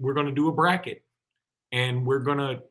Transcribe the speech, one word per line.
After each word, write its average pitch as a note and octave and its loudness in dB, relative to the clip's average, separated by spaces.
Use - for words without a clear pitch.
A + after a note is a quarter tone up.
we're C3+ -2
gonna C#3+ 0
do D3 2
a D#3 2
bracket, F3+ 0
and B2+ 0
we're C3+ 2
gonna, C#3 -2